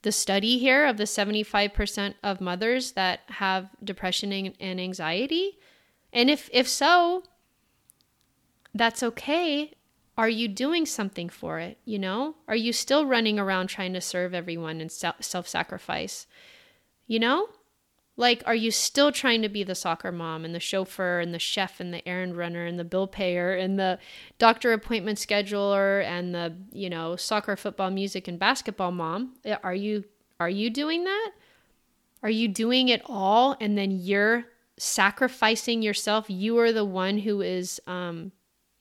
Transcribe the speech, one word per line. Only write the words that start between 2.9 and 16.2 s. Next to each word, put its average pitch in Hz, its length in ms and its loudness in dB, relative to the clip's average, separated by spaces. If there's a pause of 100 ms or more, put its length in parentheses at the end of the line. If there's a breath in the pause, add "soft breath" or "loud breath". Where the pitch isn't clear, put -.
that 185 360 0
have 190 420 -2 (140)
depression 196 480 -4
and, 196 280 -4
and 185 200 -6
anxiety? 196 800 -2 (560 soft breath)
And 247 160 4
if, 294 240 0
if 247 160 4
so, 349 540 4 (1500)
that's 226 260 2
okay. 294 720 -2 (420)
Are 226 140 4
you 233 180 0
doing 285 380 0
something 196 420 -6
for 165 300 -8
it? 170 280 -10
You 214 120 -6
know, 214 380 -4 (120)
are 220 80 -2
you 233 160 0
still 277 320 2
running 226 360 2
around 190 280 0
trying 185 260 -6
to 180 80 -4
serve 180 340 -4
everyone 165 440 -6
and 160 120 -10
se-, - 300 -6
self-sacrifice? 175 1040 -4 (800 soft breath)